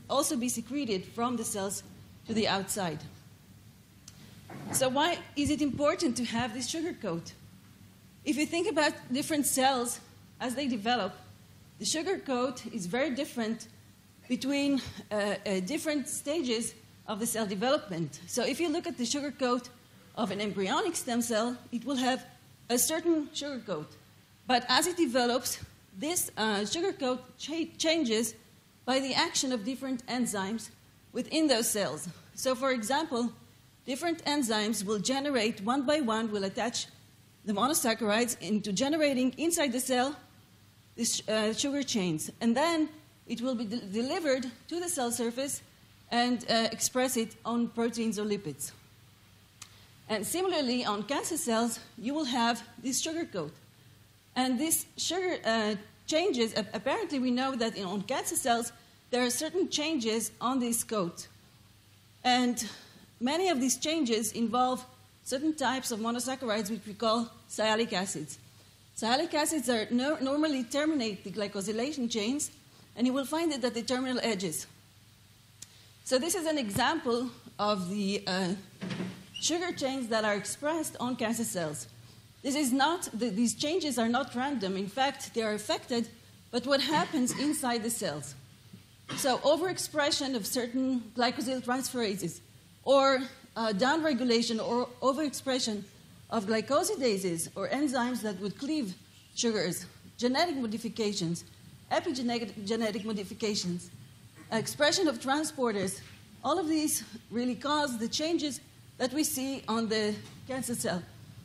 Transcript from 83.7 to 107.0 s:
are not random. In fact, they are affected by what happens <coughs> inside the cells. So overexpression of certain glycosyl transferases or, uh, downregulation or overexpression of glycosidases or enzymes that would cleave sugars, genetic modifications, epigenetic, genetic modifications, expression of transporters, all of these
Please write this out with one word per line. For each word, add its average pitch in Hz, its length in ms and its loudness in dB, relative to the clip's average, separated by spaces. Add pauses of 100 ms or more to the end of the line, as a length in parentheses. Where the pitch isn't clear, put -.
are 226 100 4
not 254 280 0
random. 233 420 -2
In 196 100 -2
fact, 269 460 -2
they 226 80 -2
are 214 120 0
affected 233 540 -2 (440)
by 247 80 0
what 269 200 2
happens 294 600 2
<coughs> - 0 -
inside 247 420 0
the 226 80 -2
cells. 151 460 -4 (800)
So 254 240 2
overexpression 294 960 2
of 196 100 -2
certain 247 720 0
glycosyl 254 460 0
transferases 233 800 -2 (420)
or, 269 400 6 (340)
uh, 220 180 0
downregulation 240 880 2
or 233 240 0 (140)
overexpression 254 800 0 (480)
of 214 160 0
glycosidases 220 1080 0
or 196 140 -4
enzymes 254 520 0
that 202 180 -4
would 202 200 -6
cleave 269 340 -2 (400)
sugars, 190 540 0 (320)
genetic 269 360 2
modifications, 208 920 -2 (460)
epigenetic, 247 720 -2
genetic 220 420 0
modifications, 202 840 -4 (640)
expression 302 560 2
of 240 120 0
transporters, 240 800 0 (440)
all 302 160 2
of 320 80 0
these 302 360 0 (280)